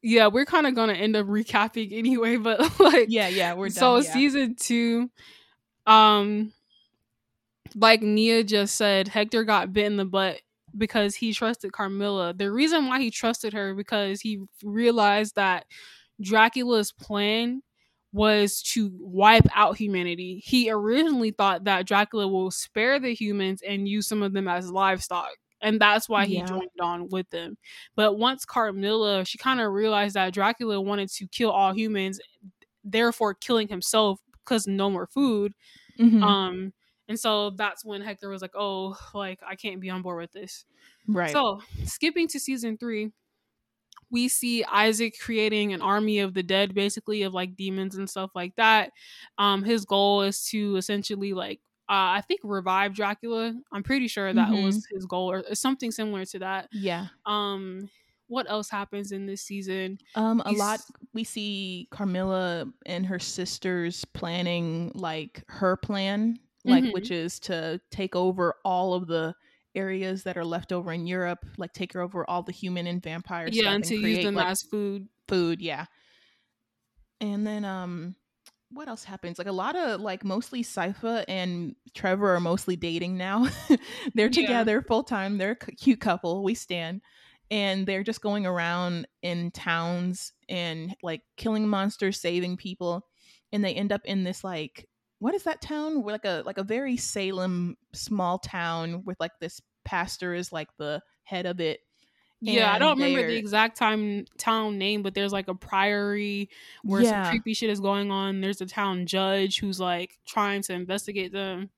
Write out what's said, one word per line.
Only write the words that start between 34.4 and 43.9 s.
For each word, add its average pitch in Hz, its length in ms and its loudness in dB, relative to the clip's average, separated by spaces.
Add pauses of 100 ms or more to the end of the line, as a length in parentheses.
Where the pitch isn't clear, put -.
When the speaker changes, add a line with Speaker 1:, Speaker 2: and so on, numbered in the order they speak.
Speaker 1:
'cause 220 220 0
no 196 240 0
more 185 160 -2
food. 214 480 2 (440)
Speaker 2:
Mm-hmm. 226 240 8
Speaker 1:
Um, 190 500 2 (360)
and 214 120 -4
so 208 300 0
that's 196 340 -4
when 202 180 -8
Hector 202 280 -10
was 190 120 -10
like, 185 120 -12
"Oh, 190 420 -4 (180)
like, 190 320 -8
I 190 100 -10
can't 190 240 -10
be 185 100 -8
on 185 120 -6
board 180 180 -8
with 170 120 -12
this." 196 320 -16 (420)
Speaker 2:
Right. 180 260 0
Speaker 1:
So, 208 300 0 (220)
skipping 330 440 -2
to 277 120 -8
season 233 380 -6
three, 214 340 -6 (960)